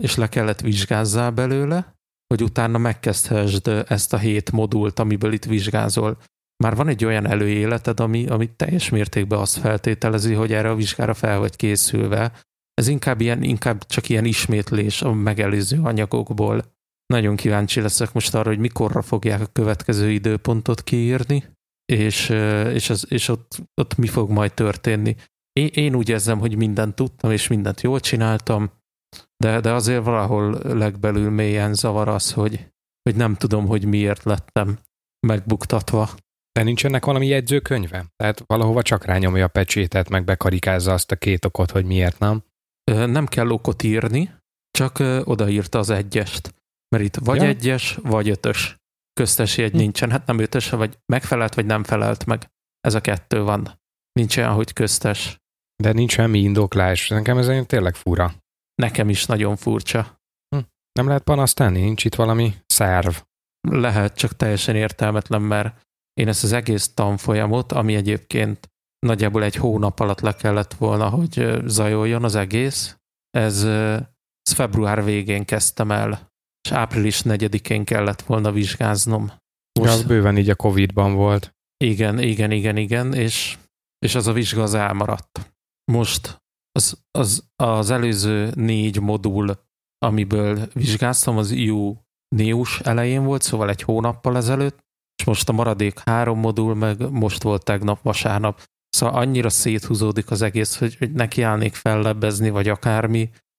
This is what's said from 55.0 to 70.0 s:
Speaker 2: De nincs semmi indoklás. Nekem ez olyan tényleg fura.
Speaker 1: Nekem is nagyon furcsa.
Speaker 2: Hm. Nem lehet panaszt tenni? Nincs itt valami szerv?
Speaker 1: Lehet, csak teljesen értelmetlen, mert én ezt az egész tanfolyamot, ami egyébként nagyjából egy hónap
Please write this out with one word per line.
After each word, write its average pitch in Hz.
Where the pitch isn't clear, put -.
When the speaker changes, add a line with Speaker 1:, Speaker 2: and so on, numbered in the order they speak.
Speaker 2:
De 107
nincs 117
semmi 113
indoklás. 101
Nekem 110
ez 123
olyan 131
tényleg 90
fura. 87
Speaker 1:
Nekem 113
is 101
nagyon 104
furcsa. 110
Speaker 2:
Hm. 139
Nem 127
lehet 139
panaszt 139
tenni? 92
Nincs 104
itt 113
valami 113
szerv? 92
Speaker 1:
Lehet, 107
csak -
teljesen 107
értelmetlen, 107
mert 104
én -
ezt 107
az 104
egész 113
tanfolyamot, 107
ami 107
egyébként 104
nagyjából 107
egy 104
hónap 107